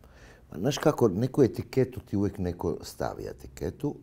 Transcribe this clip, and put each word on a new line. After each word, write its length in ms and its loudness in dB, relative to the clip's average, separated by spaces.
Pa, 80 -10
znaš 200 0
kako, 300 4
neku 340 2
etiketu 580 0
ti 160 -6
uvijek 220 0
neko 440 -2
stavi 440 -8
etiketu 760 -6